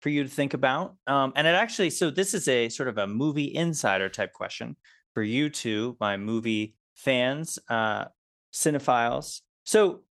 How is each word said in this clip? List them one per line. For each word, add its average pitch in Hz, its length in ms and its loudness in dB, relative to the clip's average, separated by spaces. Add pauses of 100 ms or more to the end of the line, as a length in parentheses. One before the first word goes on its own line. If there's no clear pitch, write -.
for - 80 -4
you 147 160 0
to 131 40 -6
think 139 240 -2
about. 139 440 0 (100)
Um, 135 300 2
and 151 100 4
it 170 80 6
actually, 226 360 2
so 180 200 0
this 190 240 -2
is 170 140 0
a 120 220 4
sort 131 180 -4
of 107 100 -4
a 101 80 0
movie 143 480 -2
insider 120 540 0
type 95 240 -4
question - 420 -10 (400)
for 113 80 0
you 123 260 0
two, 117 520 -4
my 101 160 0
movie 107 580 -2 (220)
fans, 135 640 -2 (100)
uh, 110 360 0 (460)
cinephiles. 131 880 0 (220)
So 208 360 4 (180)